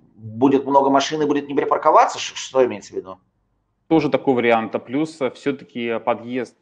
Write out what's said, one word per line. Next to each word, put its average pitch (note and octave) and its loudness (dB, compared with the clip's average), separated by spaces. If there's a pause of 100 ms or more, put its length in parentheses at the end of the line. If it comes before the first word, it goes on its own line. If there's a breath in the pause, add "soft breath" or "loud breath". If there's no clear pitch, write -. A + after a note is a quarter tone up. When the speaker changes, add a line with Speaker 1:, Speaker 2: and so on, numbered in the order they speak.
(160)
Speaker 1:
будет A#2+ 0
много C#3 4
машин C#3 0
и D3 0
будет C#3+ -2
не C#3+ -8
припарковаться? D3+ 2
Ш-, - -10
что C3 0
имеется G2+ -8
в G2 -8
виду? F#2 -14 (680)
Speaker 2:
Тоже D3+ 2
такой C3 0
вариант. A2+ 0
А - -2
плюс, D3+ -6
э, B2 -4
всё-таки A#2+ -6
подъезд, A#2+ -6